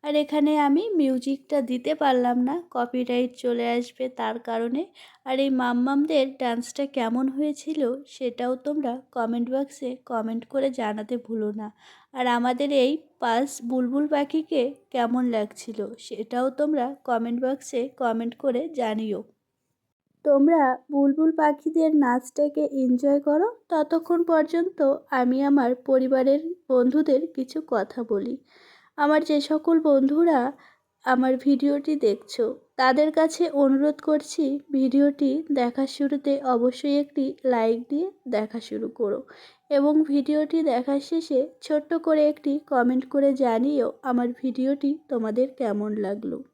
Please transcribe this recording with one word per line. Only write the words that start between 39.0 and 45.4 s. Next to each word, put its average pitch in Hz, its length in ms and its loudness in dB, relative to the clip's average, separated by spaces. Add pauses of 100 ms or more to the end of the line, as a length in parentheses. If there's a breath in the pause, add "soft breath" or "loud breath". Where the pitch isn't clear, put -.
এবং 294 160 4 (180)
ভিডিওটি 302 460 0 (140)
দেখার 277 380 0
শেষে 330 300 -2 (280)
ছোট্ট 302 240 -2 (140)
করে 311 160 4 (120)
একটি 294 200 -4 (180)
কমেন্ট 254 320 2 (100)
করে 277 160 4 (140)
জানিও 247 440 0 (220)
আমার 247 180 0 (140)
ভিডিওটি 277 500 -2 (200)
তোমাদের 233 360 0 (120)